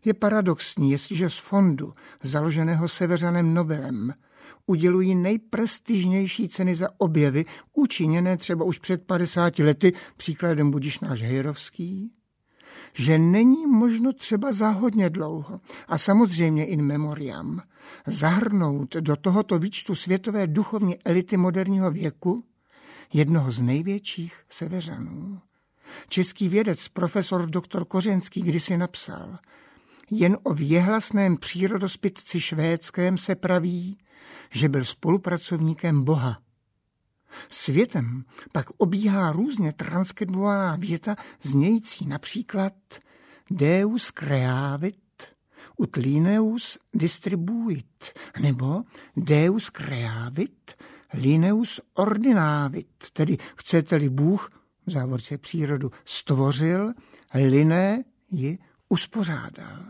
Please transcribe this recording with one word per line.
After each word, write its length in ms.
Je 80
paradoxní, 760
jestliže 380
z 80
fondu, 560
založeného 640
Severanem 680
Nobelem, 600
udělují 500
nejprestižnější 1300
ceny 260
za 220
objevy, 480
učiněné 640
třeba 280
už 140
před 260
padesáti 580
lety, 300
příkladem 540
budiš 280
náš 220
Hejrovský, 920
že 260
není 480
možno 460
třeba 400
za 160
hodně 400
dlouho, 520
a 100
samozřejmě 680
in 160
memoriam, 800
zahrnout 880
do 200
tohoto 440
výčtu 360
světové 520
duchovní 560
elity 340
moderního 540
věku 540
jednoho 380
z 100
největších 720
Severanů. 920
Český 400
vědec, 380
profesor 600
doktor 360
Kořenský, 560
kdysi 360
napsal: 640
„Jen 320
o 100
věhlasném 840
přírodospitci 1040
švédském 760
se 180
praví, 600
že 180
byl 140
spolupracovníkem 1200
Boha.“ 360
Světem 760
pak 140
obíhá 540
různě 420
transkribovaná 1040
věta 400
znějící 640
například 680
„Deus 600
creavit 840
ut 180
Linnaeus 840
distribuit“, 1200
nebo 420
„Deus 520
creavit, 1040
Linnaeus 680
ordinavit“, 1200
tedy 240
chcete-li 540
Bůh, 400
v 60
závorce 460
přírodu, 540
stvořil, 880
Linné 720
ji 260
uspořádal. 880